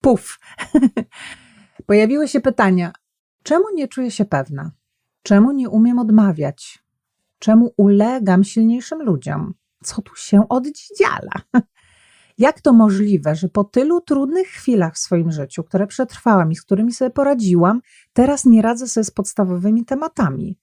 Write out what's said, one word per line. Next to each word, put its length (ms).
Puf! 380
<laughs> 800
Pojawiły 400
się 140
pytania. 500
Czemu 300
nie 140
czuję 240
się 140
pewna? 460
Czemu 280
nie 180
umiem 300
odmawiać? 840
Czemu 380
ulegam 680
silniejszym 580
ludziom? 520
Co 180
tu 140
się 340
oddzidziala? 840
<laughs> 840
Jak 240
to 120
możliwe, 640
że 140
po 140
tylu 380
trudnych 460
chwilach 460
w 40
swoim 340
życiu, 320
które 240
przetrwałam 640
i 40
z 60
którymi 320
sobie 180
poradziłam, 720
teraz 320
nie 160
radzę 260
sobie 160
z 80
podstawowymi 760
tematami? 760